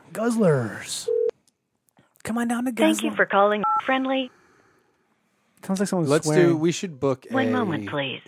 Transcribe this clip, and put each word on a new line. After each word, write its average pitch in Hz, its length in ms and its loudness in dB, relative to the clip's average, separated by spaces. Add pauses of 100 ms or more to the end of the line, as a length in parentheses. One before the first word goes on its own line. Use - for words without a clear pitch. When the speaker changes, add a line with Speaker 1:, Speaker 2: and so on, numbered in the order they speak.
(120)
Speaker 1:
Guzzlers. 185 960 -2 (1120)
Come 226 160 -4
on 240 100 0
down 240 180 -2
to 262 60 -2
Speaker 2:
Thank 311 300 2
you 226 80 -2
Speaker 1:
Guzzler. 202 60 -6
Speaker 2:
for 196 100 2
calling 208 360 2 (220)
Friendly. 262 460 -2 (1300)
Speaker 1:
Sounds 190 180 -4
like 202 80 0
someone's 165 220 0
Speaker 3:
Let's 156 160 2
Speaker 1:
swearing. 156 220 6
Speaker 3:
do, 170 100 4
we 165 140 0
should 151 280 -8
book 135 300 -2
Speaker 2:
One 262 180 0
Speaker 3:
a - 20 0
Speaker 2:
moment, 196 380 -2
please. 135 400 -6